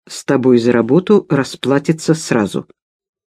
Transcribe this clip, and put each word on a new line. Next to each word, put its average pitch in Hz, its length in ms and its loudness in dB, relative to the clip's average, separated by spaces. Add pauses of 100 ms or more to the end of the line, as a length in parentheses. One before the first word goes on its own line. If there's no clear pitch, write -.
С - 180 -16
тобой 127 340 2
за 117 140 0
работу 143 560 2
расплатится 143 880 -2
сразу. 110 520 -4 (600)